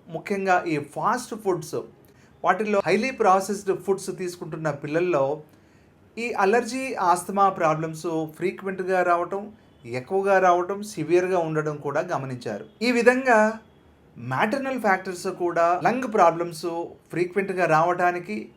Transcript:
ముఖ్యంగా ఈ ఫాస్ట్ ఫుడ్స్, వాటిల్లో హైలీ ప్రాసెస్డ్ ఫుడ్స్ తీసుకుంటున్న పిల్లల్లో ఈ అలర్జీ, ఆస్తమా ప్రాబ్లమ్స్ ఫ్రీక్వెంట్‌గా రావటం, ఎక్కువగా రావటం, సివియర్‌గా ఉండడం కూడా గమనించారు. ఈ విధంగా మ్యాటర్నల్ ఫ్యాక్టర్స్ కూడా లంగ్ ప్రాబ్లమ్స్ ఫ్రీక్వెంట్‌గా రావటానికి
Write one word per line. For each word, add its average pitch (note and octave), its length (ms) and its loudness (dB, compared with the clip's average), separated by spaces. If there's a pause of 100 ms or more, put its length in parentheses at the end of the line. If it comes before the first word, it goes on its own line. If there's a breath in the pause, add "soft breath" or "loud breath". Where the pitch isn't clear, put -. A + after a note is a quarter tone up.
ముఖ్యంగా F#3 560 0
ఈ D#3+ 100 -2 (120)
ఫాస్ట్ A3 480 -4
ఫుడ్స్, F3+ 440 -4 (640 soft breath)
వాటిల్లో G3+ 360 2
హైలీ G#3 320 2
ప్రాసెస్డ్ F#3+ 680 2
ఫుడ్స్ F#3+ 380 -4
తీసుకుంటున్న E3 540 -6
పిల్లల్లో D3 540 0 (920 soft breath)
ఈ A3+ 80 -4 (100)
అలర్జీ, A#3 500 2 (160)
ఆస్తమా F#3 480 2
ప్రాబ్లమ్స్ D#3+ 580 -2 (260)
ఫ్రీక్వెంట్‌గా F#3+ 680 -4
రావటం, F3 380 0 (440 soft breath)
ఎక్కువగా F#3+ 540 0
రావటం, F3+ 440 4
సివియర్‌గా F3+ 560 0
ఉండడం D#3 380 -2
కూడా D3 240 -2
గమనించారు. C3 640 -6 (160)
ఈ A#3 100 2
విధంగా A#3+ 460 4 (800)
మ్యాటర్నల్ G#3+ 640 -2
ఫ్యాక్టర్స్ F#3+ 520 -2
కూడా E3+ 340 0 (140)
లంగ్ A#3+ 320 0
ప్రాబ్లమ్స్ E3+ 520 2 (440)
ఫ్రీక్వెంట్‌గా F3+ 560 -2
రావటానికి F3 720 2 (200)